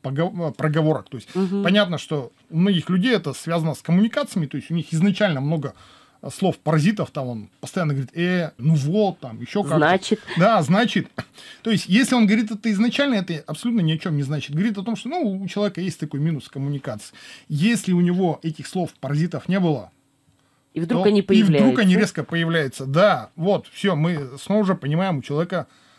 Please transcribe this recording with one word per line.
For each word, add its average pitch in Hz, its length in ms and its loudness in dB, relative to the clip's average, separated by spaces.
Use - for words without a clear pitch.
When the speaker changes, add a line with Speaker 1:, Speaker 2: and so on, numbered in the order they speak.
Speaker 1:
пого-, 160 500 -4
проговорок. 156 580 0
То 127 80 -10
есть - 180 -16
Speaker 2:
Мгм. 196 280 0
Speaker 1:
понятно, 180 340 2
что 139 340 -6
у 160 80 -6
многих 185 320 2
людей 190 260 2
это 151 180 -2
связано 165 400 -2
с - 80 -14
коммуникациями, 196 680 0
то 151 100 -8
есть - 140 -8
у 165 40 -2
них 165 180 -4
изначально 185 480 2
много 143 320 -2
слов - 260 0
паразитов, 165 540 0
там 135 160 -6
он 110 220 -10
постоянно 151 340 -4
говорит: 135 240 -6
«Э, 175 400 -2
ну 156 180 2
вот», 175 440 0
там 113 220 -12
ещё 196 220 -2
как-то. 156 140 0
Speaker 2:
Значит. 180 420 2
Speaker 1:
Да, 196 240 4
значит. 190 480 0
То 226 80 -4
есть 196 180 0
если 247 260 4
он 226 120 6
говорит 214 220 2
это 220 220 -4
изначально, 240 440 2
это 175 300 -4
абсолютно 233 360 -2
ни 156 100 2
о 160 60 0
чём 156 180 -4
не 143 80 0
значит. 143 320 -6
Говорит 202 220 0
о 196 60 -6
том, 220 120 -4
что, - 140 -8
ну, 349 120 -4
у 190 60 -6
человека 202 320 -4
есть 185 180 -6
такой 143 220 -6
минус 156 260 -2
коммуникации. 135 680 -8
Если 185 440 0
у 175 80 2
него 175 400 0
этих 156 260 -8
слов - 340 -6
паразитов 147 480 -4
не 190 100 0
было, 151 320 0
Speaker 2:
И 156 80 -8
вдруг 170 220 0
Speaker 1:
то 208 60 4
Speaker 2:
они 208 100 4
Speaker 1:
и 202 240 4
вдруг 180 360 6
они 185 160 6
Speaker 2:
появляются. 180 40 4
Speaker 1:
резко 180 240 0
появляются. 165 640 -2
Да, 147 500 2
вот, 170 380 0
всё, 196 220 0
мы 147 440 -2
снова 208 260 0
же 185 100 2
понимаем, 160 420 -2
у 127 40 -6
человека, 160 460 -4